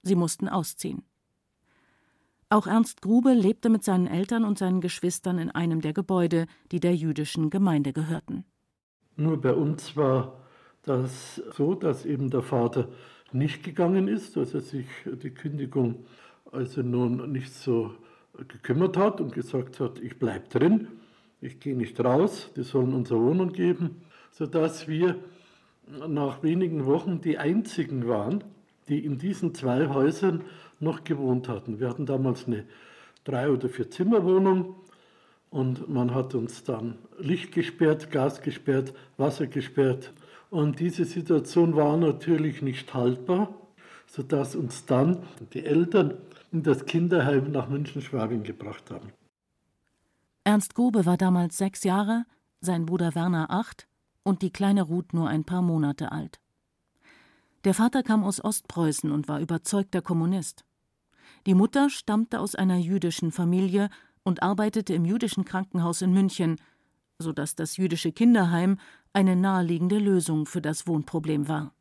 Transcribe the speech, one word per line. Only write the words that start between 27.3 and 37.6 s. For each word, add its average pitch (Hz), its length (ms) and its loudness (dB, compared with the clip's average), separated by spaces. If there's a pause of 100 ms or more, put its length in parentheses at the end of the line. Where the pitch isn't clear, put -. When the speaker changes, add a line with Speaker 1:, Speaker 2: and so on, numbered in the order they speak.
Speaker 2:
einzigen 143 720 -2
waren, 120 360 -2 (440)
die 147 160 0
in 143 140 -4
diesen 175 360 -4
zwei 131 340 0
Häusern 160 540 2 (380)
noch 160 240 -4
gewohnt 127 440 -2
hatten. 107 300 -6
Wir 123 120 -2
hatten 131 160 -6
damals 131 400 0
eine 107 180 -4 (600)
Drei- 135 260 -2
oder 127 180 0
Vier-Zimmer-Wohnung 185 1080 2 (760)
und 131 400 -4
man 123 240 0
hat 131 200 -2
uns 117 300 -6
dann 117 320 -6 (220)
Licht 175 340 -4
gesperrt, 160 580 0